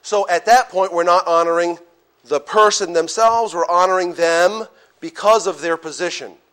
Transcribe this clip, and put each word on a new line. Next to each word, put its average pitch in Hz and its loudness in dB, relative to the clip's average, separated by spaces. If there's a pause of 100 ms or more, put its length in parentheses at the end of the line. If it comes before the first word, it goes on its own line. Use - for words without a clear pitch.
So 202 -2
at 175 -2
that 240 4
point, 185 -2
we're 170 0
not 175 2
honoring 170 0 (460)
the 143 -4
person 202 0
themselves, 220 0
we're 170 -2
honoring 180 0
them 175 0 (380)
because 202 0
of 170 -6
their 165 -4
position. 151 -10 (160)